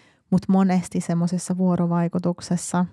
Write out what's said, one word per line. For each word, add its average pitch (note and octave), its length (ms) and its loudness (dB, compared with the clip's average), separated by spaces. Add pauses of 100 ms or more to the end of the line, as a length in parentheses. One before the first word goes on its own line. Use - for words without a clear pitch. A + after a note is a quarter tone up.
(300)
Mut F3+ 180 2
monesti F#3 540 2
semmoisessa F3 560 -2
vuorovaikutuksessa F3 1400 0